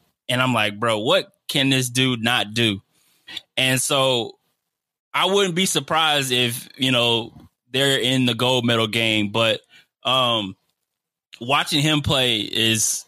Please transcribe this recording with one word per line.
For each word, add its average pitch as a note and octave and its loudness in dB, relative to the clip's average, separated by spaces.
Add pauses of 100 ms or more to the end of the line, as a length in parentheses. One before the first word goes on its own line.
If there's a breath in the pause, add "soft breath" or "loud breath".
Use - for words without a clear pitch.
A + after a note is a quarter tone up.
(320)
and B2+ 0
I'm B2+ 2
like, G#2+ -2
"Bro, A2+ 0
what D3+ 0 (140)
can C3+ 0
this C3 0
dude B2+ 0
not A2+ -2
do?" A2 0 (720 loud breath)
And C3 0
so C3 0 (720)
I D3+ 0
wouldn't F#3+ 0
be F#3+ 0
surprised D3 0
if, B2 -2
you C3 0
know, A#2 0 (380)
they're C3+ 2
in B2+ 2
the A#2 0
gold B2 0
medal A#2 2
game, G#2+ 0
but, A2 0 (420 soft breath)
um, A#2 -2 (840)
watching C#3+ 0
him D3+ 2
play B2+ 0
is - -2